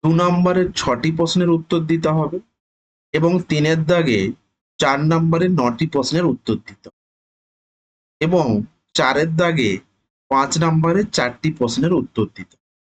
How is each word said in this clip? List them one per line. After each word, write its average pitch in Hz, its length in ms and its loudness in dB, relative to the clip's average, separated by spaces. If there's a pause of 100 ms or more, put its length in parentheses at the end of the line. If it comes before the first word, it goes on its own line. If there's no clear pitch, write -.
দু 160 60 2 (100)
নম্বরের 180 440 2 (140)
ছটি 127 360 -2
প্রশ্নের 175 400 0
উত্তর 165 220 -2 (120)
দিতে 160 260 0
হবে 151 200 -2 (760)
এবং 160 180 2 (180)
তিনের 156 300 2 (120)
দাগে 156 280 2 (600)
চার 139 180 2 (120)
নম্বরের 165 480 2
নটি 120 340 -2
প্রশ্নের 147 400 0
উত্তর - 220 -4 (120)
দিতে - 240 -20
হবে - 140 -20 (1160)
এবং 165 240 2 (520)
চারের 143 320 0 (120)
দাগে 165 300 0 (600)
পাঁচ 160 200 0 (140)
নম্বরের 170 500 0
চারটি 123 420 -4
প্রশ্নের 123 440 -2
উত্তর 113 240 -4 (120)
দিতে - 220 -20
হবে। - 100 -20 (140)